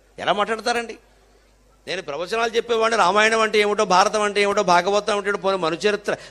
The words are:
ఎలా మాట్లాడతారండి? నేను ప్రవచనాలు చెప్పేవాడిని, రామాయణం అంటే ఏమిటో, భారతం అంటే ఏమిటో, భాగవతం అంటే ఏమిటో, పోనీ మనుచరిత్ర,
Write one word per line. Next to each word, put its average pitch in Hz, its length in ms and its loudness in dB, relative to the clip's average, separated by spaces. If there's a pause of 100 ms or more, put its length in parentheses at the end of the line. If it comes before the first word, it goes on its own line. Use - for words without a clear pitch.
(180)
ఎలా 120 140 -2
మాట్లాడతారండి? 220 640 -4 (920)
నేను 180 160 -8
ప్రవచనాలు 180 540 -6
చెప్పేవాడిని, 226 420 0
రామాయణం 208 420 4
అంటే 220 180 2
ఏమిటో, 208 260 2
భారతం 202 380 4
అంటే 208 200 0
ఏమిటో, 202 200 2
భాగవతం 202 540 2
అంటే 202 120 -4
ఏమిటో, 196 140 -4
పోనీ 190 140 0
మనుచరిత్ర, 180 600 -2 (140)